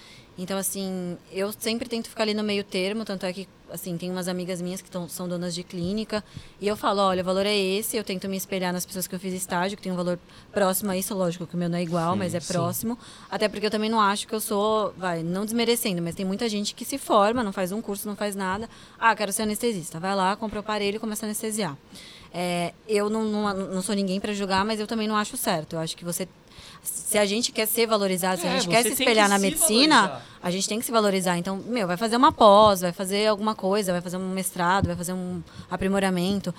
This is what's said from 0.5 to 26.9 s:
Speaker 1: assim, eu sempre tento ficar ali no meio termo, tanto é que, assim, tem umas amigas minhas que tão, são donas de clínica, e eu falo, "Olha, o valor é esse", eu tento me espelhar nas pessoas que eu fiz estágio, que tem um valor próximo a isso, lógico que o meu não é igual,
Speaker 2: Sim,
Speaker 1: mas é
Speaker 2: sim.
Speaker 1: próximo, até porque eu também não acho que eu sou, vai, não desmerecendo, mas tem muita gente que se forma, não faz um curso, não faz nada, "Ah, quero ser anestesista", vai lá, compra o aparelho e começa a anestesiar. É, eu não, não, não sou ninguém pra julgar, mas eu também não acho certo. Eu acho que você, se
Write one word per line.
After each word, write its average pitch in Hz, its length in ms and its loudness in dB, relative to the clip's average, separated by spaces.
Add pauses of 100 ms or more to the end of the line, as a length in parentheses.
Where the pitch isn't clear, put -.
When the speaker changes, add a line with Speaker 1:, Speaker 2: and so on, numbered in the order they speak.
Speaker 1:
assim, 185 640 -4 (120)
eu 196 220 -2
sempre 226 340 -4
tento 233 220 -6
ficar - 140 -6
ali 214 100 2
no 214 100 -2
meio 202 220 0
termo, 196 400 -2
tanto 196 220 -6
é 180 80 -2
que, 190 120 -10 (240)
assim, 170 280 -8
tem 180 120 -6
umas 185 180 -4
amigas 180 340 -4
minhas 180 180 -6
que - 100 -20
tão, 175 160 -6
são 180 220 -8
donas 175 260 -4
de 175 80 -6
clínica, 202 640 -4 (340)
e 190 80 -6
eu 208 80 2
falo, 202 280 0
"Olha, 185 180 4
o 180 40 -4
valor 190 200 2
é 208 100 2
esse", 202 440 0
eu 208 40 -2
tento 196 280 -6
me 190 80 -4
espelhar 185 340 -2
nas 180 140 -4
pessoas 180 200 -6
que - 80 -10
eu 180 40 -6
fiz 185 160 -6
estágio, 185 420 -2
que - 60 -20
tem 185 100 -4
um - 20 -2
valor 175 240 0 (320)
próximo 196 400 2
a 185 60 0
isso, 190 180 -4
lógico 175 320 -2
que - 80 -10
o 175 40 -2
meu 175 100 0
não 170 80 0
é 180 60 0
igual, 170 320 0
Speaker 2:
Sim, 202 40 0
Speaker 1:
mas 175 160 -2
é 175 60 -2
Speaker 2:
sim. - 100 -8
Speaker 1:
próximo, 180 480 -2 (320)
até 202 160 0
porque 208 200 -4
eu 208 40 0
também 214 200 0
não 226 100 2
acho 202 260 2
que - 80 -6
eu 214 60 -4
sou, 214 560 0
vai, 170 260 -4
não 185 220 -2
desmerecendo, 226 560 0
mas 170 140 -4
tem 196 100 -6
muita 202 240 -2
gente 208 260 -2
que 240 120 -12
se 277 100 -6
forma, 233 480 4
não 196 80 -2
faz 185 180 -2
um 220 120 -4
curso, 202 260 -6
não 202 80 -6
faz 208 180 -4
nada, 196 360 -4 (280)
"Ah, 226 160 4
quero 202 200 -2
ser 226 80 -2
anestesista", 214 580 -2
vai 190 160 -2
lá, 190 180 2
compra 214 220 -6
o 208 40 -4
aparelho 202 360 -2
e - 20 -6
começa 220 280 -6
a - 20 -4
anestesiar. 214 480 -4 (560)
É, 175 400 -2 (160)
eu 208 220 2
não, 220 140 0
não, 208 300 0
não 190 280 -4
sou 214 120 -2
ninguém 196 240 0
pra 208 140 -4
julgar, 196 320 0
mas 214 160 -2
eu 208 60 -4
também 220 200 -2
não 220 120 0
acho 208 180 -4
certo. 165 380 -2
Eu 160 60 -4
acho 160 140 -4
que - 80 -16
você, 175 240 -4 (560)
se - 360 -2